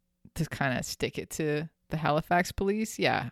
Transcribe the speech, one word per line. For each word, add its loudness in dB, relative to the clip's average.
to 0
kinda -2
stick -4
it -8
to -2
the -4
Halifax 2
police. 0
Yeah, 2